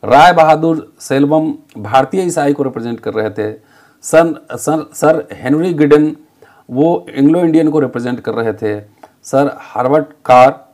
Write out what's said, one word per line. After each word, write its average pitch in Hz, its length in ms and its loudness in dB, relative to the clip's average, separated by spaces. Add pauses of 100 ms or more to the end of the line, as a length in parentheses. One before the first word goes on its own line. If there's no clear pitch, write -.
राय 143 280 6
बहादुर 160 680 0
सेल्वम 143 540 0 (240)
भारतीय 131 440 -2
ईसाई 165 300 -2
को 143 100 -2
रिप्रेजेंट 120 380 -8
कर 110 140 -8
रहे 110 160 -4
थे, 107 280 -8 (440)
सन-, 160 540 -2
सर, 151 380 -6
सर 160 380 -2
हेनरी 156 420 -4
गिडन 151 420 2 (540)
वो 156 400 -2
एंग्लो 147 300 2
इंडियन 160 300 2
को 151 100 0
रिप्रेजेंट 123 400 -4
कर 113 140 -8
रहे 113 180 -4
थे, 104 320 -6 (380)
सर 139 380 -2
हार्वर्ड 135 440 -2
कार 127 680 2